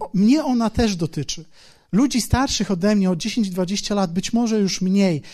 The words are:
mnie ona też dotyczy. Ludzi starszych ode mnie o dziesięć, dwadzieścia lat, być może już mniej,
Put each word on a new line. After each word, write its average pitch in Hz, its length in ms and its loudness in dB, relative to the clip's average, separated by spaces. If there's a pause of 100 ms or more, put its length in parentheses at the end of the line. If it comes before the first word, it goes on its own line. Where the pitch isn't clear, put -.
(140)
mnie 240 300 4
ona 233 260 0
też 226 260 0
dotyczy. 160 500 -6 (460)
Ludzi 233 300 2
starszych 247 500 0
ode 202 240 2
mnie 190 140 2
o 180 60 0
dziesięć, 202 340 -2
dwadzieścia 185 460 -4
lat, 190 180 0
być 190 200 -4
może 226 260 2
już 190 220 -2
mniej, 185 400 2 (120)